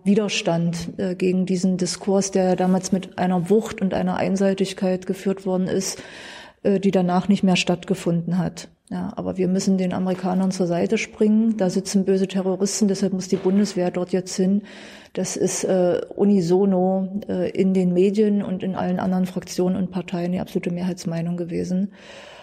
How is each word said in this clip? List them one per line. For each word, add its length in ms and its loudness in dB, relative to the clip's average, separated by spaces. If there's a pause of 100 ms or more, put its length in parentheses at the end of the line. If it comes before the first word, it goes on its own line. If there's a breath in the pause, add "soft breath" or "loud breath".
Widerstand, 920 0
äh, 180 -2
gegen 300 2
diesen 320 2
Diskurs, 540 0
der 240 2
damals 360 0
mit 260 -2
einer 320 0
Wucht 320 2
und 120 0
einer 240 0
Einseitigkeit 920 0
geführt 380 -4
worden 220 0
ist, 340 -4 (600 loud breath)
äh, 160 4
die 120 4
danach 360 2
nicht 160 4
mehr 120 6
stattgefunden 800 -2
hat. 320 -4 (220)
Ja, 240 -6
aber 220 -6
wir 100 0
müssen 320 2
den 140 -2
Amerikanern 580 0
zur 160 0
Seite 320 0
springen. 580 2
Da 140 2
sitzen 340 0
böse 220 2
Terroristen, 600 0
deshalb 260 0
muss 140 -4
die 80 0
Bundeswehr 540 0
dort 220 -4
jetzt 240 -2
hin. 260 2 (520 loud breath)
Das 240 -4
ist, 260 0
äh, 380 2 (140)
unisono, 1120 2
äh, 220 -2
in 240 2
den 200 2
Medien 500 2
und 180 -6
in 140 -4
allen 240 -2
anderen 260 0
Fraktionen 500 -2
und 140 -2
Parteien 440 -4
die 60 -2
absolute 320 -4
Mehrheitsmeinung 640 -4
gewesen. 580 -4 (500 loud breath)